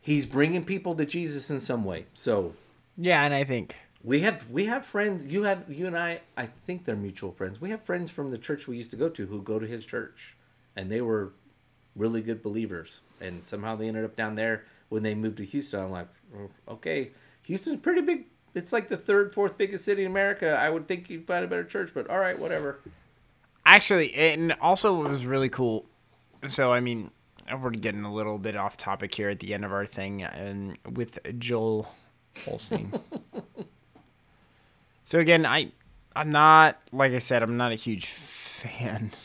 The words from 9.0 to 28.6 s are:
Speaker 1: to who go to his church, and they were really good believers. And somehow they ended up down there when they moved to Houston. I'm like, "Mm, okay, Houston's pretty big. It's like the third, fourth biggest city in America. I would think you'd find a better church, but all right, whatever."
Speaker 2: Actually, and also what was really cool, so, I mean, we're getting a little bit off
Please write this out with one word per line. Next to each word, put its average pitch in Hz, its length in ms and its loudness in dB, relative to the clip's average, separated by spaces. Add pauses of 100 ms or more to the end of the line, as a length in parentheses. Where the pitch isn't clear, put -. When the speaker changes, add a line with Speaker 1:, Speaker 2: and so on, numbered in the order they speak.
Speaker 1:
to 107 180 -6
who 101 160 -8
go 107 160 -2
to 110 80 -4
his 113 180 -10
church, - 520 -12 (400)
and 95 140 -8
they 113 100 0
were 107 320 -2 (640)
really 113 260 0
good 110 200 -4
believers. 101 580 -6 (200)
And 87 260 -10
somehow 110 280 -6
they 110 140 -4
ended 110 160 -4
up 110 100 -8
down 107 220 -4
there 110 280 -2 (260)
when 110 120 -2
they 107 140 0
moved 107 220 -4
to 104 60 -8
Houston. 104 360 -6
I'm 95 100 -6
like, 90 160 -8 (300)
"Mm, 101 140 -14 (180)
okay, 139 420 -4 (320)
Houston's 190 380 -6
pretty 349 220 2
big. 294 240 -2 (280)
It's 175 180 -6
like 226 160 -2
the 190 80 -4
third, 202 380 2
fourth 202 240 0
biggest 196 260 -2
city 196 200 2
in 185 60 -2
America. 196 460 2
I 147 140 4
would 160 160 -2
think 180 240 -6
you'd 165 160 -12
find 180 180 -2
a 175 40 -6
better 175 160 -2
church, 180 280 -6
but 127 160 -6
all 185 120 0
right, 185 180 0
whatever." 151 400 -4 (840)
Speaker 2:
Actually, 180 500 8
and 160 460 4
also 190 400 4
what 143 100 -2
was 127 160 -2
really 135 220 2
cool, 120 380 0 (600)
so, 131 260 4
I 123 60 6
mean, 120 320 -2 (500)
we're 127 100 -2
getting 104 340 -4
a 104 80 -6
little 107 260 -4
bit 101 160 -6
off 101 220 -4